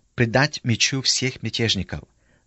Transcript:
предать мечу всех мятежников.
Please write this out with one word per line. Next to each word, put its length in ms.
предать 500
мечу 380
всех 400
мятежников. 640